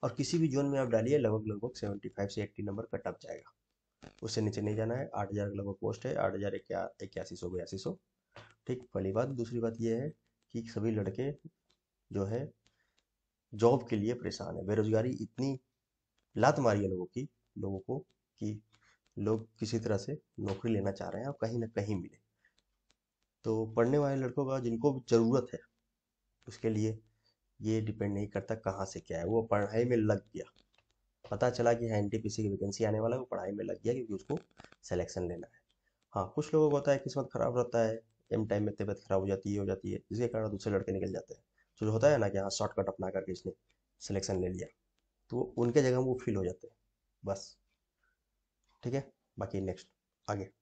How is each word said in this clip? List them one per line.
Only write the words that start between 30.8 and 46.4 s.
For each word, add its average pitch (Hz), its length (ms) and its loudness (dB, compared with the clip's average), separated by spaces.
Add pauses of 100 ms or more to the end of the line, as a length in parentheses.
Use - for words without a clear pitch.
पता 123 260 0
चला 120 240 4
कि 117 140 -2
हाँ, 110 100 2
एनटीपीसी 104 440 -2
की 104 80 0
वैकेंसी 98 340 -2
आने 107 160 2
वाला 117 160 0
है, 131 40 -2
वो 123 60 -8
पढ़ाई 95 260 -6
में 101 120 -6
लग 92 180 -8
गया 117 120 0
क्योंकि 113 200 -6
उसको 139 240 -6 (460)
सिलेक्शन 90 440 -2
लेना 85 180 -8
है। - 140 -20 (520)
हाँ, 95 220 -2
कुछ 151 200 -2
लोगों 156 160 6
को 143 60 4
होता 143 160 4
है, 135 60 4
किस्मत 135 340 -4
ख़राब 120 260 2
रहता 117 280 4
है, 113 140 -2 (300)
एम 110 160 0
टाइम 104 180 0
में 104 100 0
तबीयत 101 240 -4
ख़राब 95 220 2
हो 95 80 0
जाती 98 240 0
है, 101 60 0
हो 101 80 0
जाती 98 260 -2
है, 98 60 -4 (120)
जिसके 120 180 0
कारण 110 220 -2
दूसरे 101 220 -2
लड़के 98 200 0
निकल 95 200 -2
जाते - 220 -8
हैं। - 80 -20 (380)
जो 107 100 2
होता 113 200 6
है 143 80 4
ना 107 100 2
कि 98 100 -2
हाँ, 98 120 -2
शॉर्टकट 101 380 -2
अपना 95 220 -4
करके 95 220 -4
इसने 90 200 -8 (480)
सिलेक्शन 98 400 -2
ले 92 80 0
लिया, 90 180 -4 (640)
तो 120 60 -4
वो 123 60 0 (160)
उनके 120 240 4
जगह 127 180 6
वो 127 160 2
फील 117 200 -2
हो 95 80 0